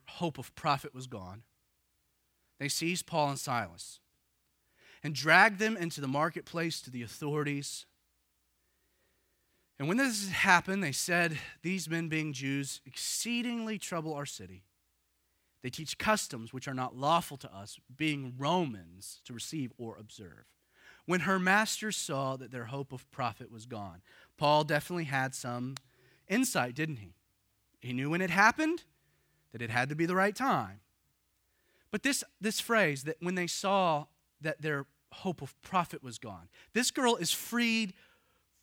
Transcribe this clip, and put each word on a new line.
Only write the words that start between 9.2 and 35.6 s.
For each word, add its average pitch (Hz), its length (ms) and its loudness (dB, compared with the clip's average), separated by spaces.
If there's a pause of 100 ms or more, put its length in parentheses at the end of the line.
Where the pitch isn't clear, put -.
And 143 100 -2
when 202 80 2
this 220 320 0
happened, 190 520 4
they 143 120 -2
said, 170 460 0 (220)
"These 170 280 -4
men, 165 180 -2
being 156 240 -2
Jews, 135 540 -4
exceedingly 226 920 -4
trouble 160 360 -4
our 143 120 -6
city. 95 380 -12 (1000)
They 127 80 -4
teach 147 280 -8
customs 135 540 0
which 131 160 -8
are 139 60 -6
not 127 220 -4
lawful 147 420 2
to - 160 -16
us, 98 260 -14 (160)
being 139 420 -2
Romans, 123 840 -2
to 123 100 -14
receive 123 440 -6
or 113 180 -10
observe." 98 500 -18 (600)
When 180 160 2
her 190 180 2
master 208 520 4
saw 135 440 -2
that 127 160 -14
their 120 140 -8
hope 135 260 -6
of 127 200 -14
profit 120 380 -4
was 113 160 -16
gone. 101 360 -10 (360)
Paul 151 280 6
definitely 156 400 -2
had 131 280 0
some 123 420 -6 (520)
insight, 160 480 2
didn't 151 220 -2
he? 101 180 -16 (640)
He 123 120 -8
knew 131 180 -2
when 170 120 0
it 185 80 0
happened 240 560 4 (640)
that 117 100 -8
it 117 80 -4
had 123 200 2
to 147 60 -4
be 165 100 2
the 180 100 2
right 196 200 4
time. 135 440 0 (1120)
But 214 120 -4
this, 277 200 2 (160)
this 208 220 -2
phrase, 160 420 4
that 151 180 -4
when 180 140 -2
they 180 120 0
saw 180 600 2 (320)
that 151 220 -4
their 143 240 -4 (260)
hope - 300 -4
of - 200 -14